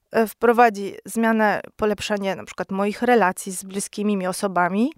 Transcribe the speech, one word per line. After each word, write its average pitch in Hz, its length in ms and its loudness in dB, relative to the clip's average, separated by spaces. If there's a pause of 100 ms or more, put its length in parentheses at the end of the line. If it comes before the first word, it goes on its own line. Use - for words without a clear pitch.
(120)
e, 226 160 2
wprowadzi 220 680 2 (100)
zmianę, 220 560 2 (140)
polepszenie 202 600 -2
na - 80 -10
przykład - 280 -10
moich 202 300 -2
relacji 208 500 2
z 180 120 -10
bliskimi 202 540 -4
mi 185 100 -4
osobami. 190 720 0